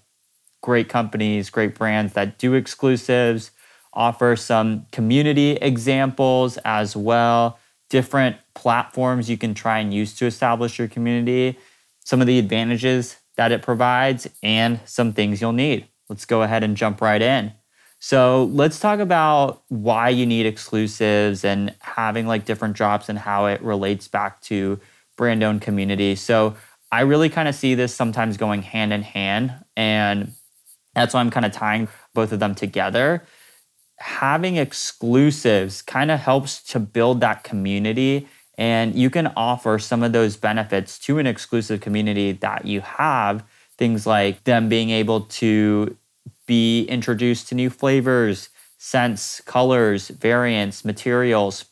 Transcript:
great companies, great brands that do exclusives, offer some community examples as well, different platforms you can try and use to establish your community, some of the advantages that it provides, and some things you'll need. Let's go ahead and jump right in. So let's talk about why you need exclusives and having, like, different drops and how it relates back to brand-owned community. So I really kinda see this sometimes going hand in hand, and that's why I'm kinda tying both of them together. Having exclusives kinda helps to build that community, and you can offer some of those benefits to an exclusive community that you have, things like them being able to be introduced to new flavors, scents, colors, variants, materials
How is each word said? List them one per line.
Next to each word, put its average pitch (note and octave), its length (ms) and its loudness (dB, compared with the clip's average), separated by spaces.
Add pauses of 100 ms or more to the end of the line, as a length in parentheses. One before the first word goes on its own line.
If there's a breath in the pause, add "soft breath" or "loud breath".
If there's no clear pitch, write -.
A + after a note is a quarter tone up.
(640)
great A#2+ 260 2
companies, G#2+ 640 -2
great A2 260 -2
brands G#2+ 360 -2
that G2+ 260 -4
do B2+ 160 2
exclusives, B2 960 0 (460 soft breath)
offer A#2 380 2
some A2 560 0
community C#3+ 600 2
examples C3 1120 0
as G#2+ 320 -2
well, A#2 600 2 (320 soft breath)
different B2+ 460 0 (180)
platforms B2 760 0
you A#2 80 -2
can A2 160 -4
try A2 260 -2
and G#2 140 -4
use G#2 200 -2
to - 120 -2
establish A#2 520 0
your A#2 120 -4
community, A#2+ 680 0 (460 soft breath)
some B2+ 160 0
of B2+ 80 4
the B2+ 100 4
advantages A#2 800 0 (220)
that A#2 160 2
it A2 80 0
provides, B2 680 0 (160)
and A2+ 400 2
some A#2 300 -2
things G#2 260 0
you'll A2+ 140 -2
need. B2+ 340 0 (220)
Let's G2+ 160 -14
go A2+ 160 2
ahead A2 200 0
and G#2+ 140 0
jump G#2 240 -2
right G#2+ 220 2
in. A2+ 320 0 (440 soft breath)
So B2+ 540 4
let's D3 300 0
talk G#3 180 2
about D#3 680 2
why A#2 400 0
you B2+ 160 2
need A#2 200 2
exclusives G#2 1000 0
and G2+ 340 -2
having, A2+ 480 -4
like, A2 160 -2
different G#2+ 320 -4
drops G#2 320 0
and G#2+ 100 -6
how G2+ 280 -2
it G2+ 160 -2
relates G2+ 480 -2
back G2+ 320 -6
to G2+ 360 -4 (380 soft breath)
brand-owned A2 460 0
community. G2 540 0
So G#2+ 420 0 (340 loud breath)
I A2+ 80 2
really D3 300 4
kinda D#3 240 -2
see C3 220 0
this B2 200 -2
sometimes A2+ 400 -2
going G#2 280 -2
hand G#2+ 280 -4
in G#2 120 -2
hand, G#2 500 -4 (240)
and G#2+ 560 0 (640)
that's B2 180 2
why B2+ 80 2
I'm A#2+ 100 0
kinda A#2 180 0
tying G#2+ 380 -2 (260 loud breath)
both A2 200 0
of G2+ 80 -2
them G2+ 140 -2
together. G#2+ 680 0 (720 soft breath)
Having E3+ 600 -2
exclusives B2 1200 0
kinda D3+ 360 -2
helps C3+ 460 -2
to - 180 -4
build A#2 400 0
that A2 240 0
community, A2 840 -2 (300 loud breath)
and A2+ 360 0
you B2+ 160 2
can D#3+ 280 0
offer A2+ 420 0
some A#2 240 -2
of A#2 80 0
those A2 240 2
benefits G#2+ 640 -2
to C#3+ 180 -2
an D3+ 80 2
exclusive A2+ 540 -4
community G2+ 540 -2
that G#2 320 -6
you G2+ 160 -4
have, A2 640 -2 (320 soft breath)
things A2+ 280 0
like G2+ 380 2
them A#2 240 2
being A2+ 220 0
able A2 320 0
to G#2+ 760 0 (500)
be A#2 380 2
introduced A#2+ 640 -2
to B2+ 80 -6
new B2 140 0
flavors, B2 800 0 (280 loud breath)
scents, A#2+ 680 -2
colors, A#2+ 640 2
variants, A2+ 720 0
materials A2 800 0 (100)